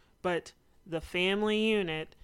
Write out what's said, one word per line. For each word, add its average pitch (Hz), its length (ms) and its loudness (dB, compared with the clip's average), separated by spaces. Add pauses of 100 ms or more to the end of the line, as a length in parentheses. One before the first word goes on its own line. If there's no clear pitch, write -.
(220)
but - 300 -2 (340)
the 156 160 -4
family 202 580 2 (100)
unit, 165 540 -2